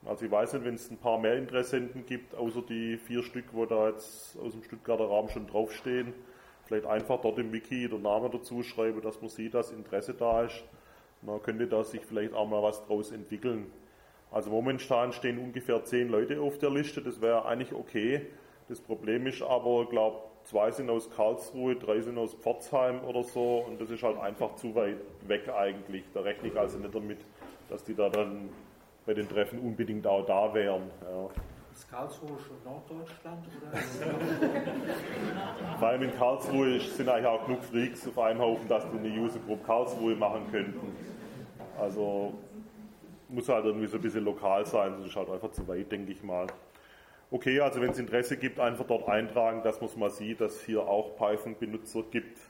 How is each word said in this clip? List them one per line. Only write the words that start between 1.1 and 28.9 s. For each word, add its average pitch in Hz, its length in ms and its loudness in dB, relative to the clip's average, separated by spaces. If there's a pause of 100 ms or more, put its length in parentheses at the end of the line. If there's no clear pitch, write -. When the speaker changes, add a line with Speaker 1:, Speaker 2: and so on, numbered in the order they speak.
Speaker 1:
mehr 110 160 4
Interessenten 127 720 -2
gibt, 123 260 -8
außer 120 300 -2
die 113 340 -4
vier 120 240 -4
Stück, 123 300 -8
wo 113 160 0
da 110 220 4
jetzt - 500 -10
aus 113 140 -6
dem 110 100 -12
Stuttgarter 110 420 0
Raum 107 240 4
schon 110 160 -6
draufstehen, 120 680 0 (540)
vielleicht 107 220 0
einfach 110 340 2
dort 110 160 2
im 113 140 -2
Wiki 120 360 -4
der 110 120 -2
Name 107 320 2
dazu 120 320 -6
schreiben, 113 400 0
dass 110 180 -6
man 113 80 -8
sieht, 110 240 -8
dass 117 180 2
Interesse 110 440 -4
da 117 300 4
ist. - 180 -8 (580)
Man 107 220 -4
könnte 117 240 0
da 110 160 4
sich 110 200 -8
vielleicht 110 300 -2
auch 107 160 0
mal 104 140 2
was 107 240 2
draus 107 240 0
entwickeln. 110 600 -4 (600)
Also 104 180 0
momentan 123 640 2
stehen 120 260 -2
ungefähr 123 460 0
zehn 123 240 2
Leute 120 320 2
auf 143 180 0
der 147 120 2
Liste, 143 320 0
das 113 200 -6
wäre 113 240 4
eigentlich 120 280 -2
okay. 123 520 0 (440)
Das 120 100 -8
Problem 117 480 0
ist - 140 -4
aber, 120 460 4
glaub, 110 440 2 (140)
zwei 107 260 4
sind 127 180 -4
aus 113 220 0
Karlsruhe, 123 640 2
drei 107 240 2
sind 120 180 -4
aus 113 180 -2
Pforzheim 127 680 2
oder 123 200 0
so 120 440 2
und 107 140 -8
das 113 80 -6
ist 117 120 -6
halt 113 160 2
einfach 107 380 -2
zu 113 180 -6
weit 104 220 2 (320)
weg 104 220 0
eigentlich. 98 640 -2
Da 98 80 -2
rechne 101 260 -2
ich 107 100 -2
also 101 220 0
nicht 104 160 -6
damit, 104 220 -4 (500)
dass - 160 -8
die 110 100 -6
da 104 140 4
dann 101 400 0 (580)